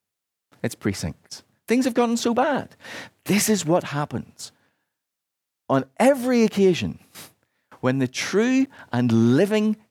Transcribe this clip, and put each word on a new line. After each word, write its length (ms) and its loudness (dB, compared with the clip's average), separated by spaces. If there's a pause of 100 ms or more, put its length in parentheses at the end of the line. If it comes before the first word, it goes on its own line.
(640)
its 140 -8
precincts. 680 -8 (240)
Things 180 0
have 100 -2
gotten 220 0
so 160 -2
bad. 440 -2 (480)
This 240 0
is 180 0
what 160 2
happens 680 -8 (1160)
on 160 0 (140)
every 460 4
occasion 560 0 (800)
when 180 0
the 80 0
true 640 0 (240)
and 440 2
living 400 0 (140)